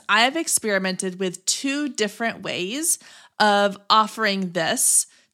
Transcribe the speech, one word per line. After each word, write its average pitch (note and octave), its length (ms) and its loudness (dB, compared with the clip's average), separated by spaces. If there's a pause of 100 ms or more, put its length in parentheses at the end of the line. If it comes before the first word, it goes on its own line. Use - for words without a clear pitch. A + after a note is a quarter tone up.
I G#3+ 140 4
have C4+ 120 0
experimented F#3+ 840 -2
with F#3 240 -4
two C#4+ 420 -2
different A3 560 -4
ways F#3+ 560 -4 (400)
of G3+ 400 4 (100)
offering G#3 640 2
this - 560 0 (260)